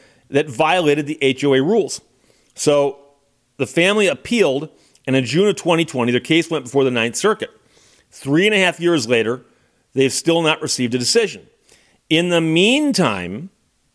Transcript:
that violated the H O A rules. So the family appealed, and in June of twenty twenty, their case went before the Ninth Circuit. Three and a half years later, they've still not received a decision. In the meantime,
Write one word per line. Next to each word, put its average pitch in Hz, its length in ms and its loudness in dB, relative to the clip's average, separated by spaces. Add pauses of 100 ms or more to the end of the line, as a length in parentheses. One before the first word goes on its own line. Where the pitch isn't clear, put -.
(300)
that 151 200 -2
violated 151 580 0
the 151 140 -8
H 135 220 0
O 143 100 2
A 135 80 4
rules. 165 400 0 (540)
So 143 440 0 (580)
the 131 100 -4
family 196 400 2
appealed, 156 600 -2 (380)
and 131 80 0
in 131 100 2
June 160 220 2
of 202 80 0
twenty 170 300 0
twenty, 123 260 -2
their 123 100 0
case 160 280 0
went 147 160 -6
before 135 180 0
the 131 80 2
Ninth 117 240 -2
Circuit. - 340 -2 (600)
Three 151 340 0
and 214 80 2
a 202 60 2
half 180 200 0
years 165 280 0
later, 117 360 0 (500)
they've 131 200 0
still 165 280 0
not 156 200 0
received 127 320 -4
a 127 60 -2
decision. 131 480 -2 (640)
In 170 200 2
the 170 120 2
meantime, 165 1080 0 (460)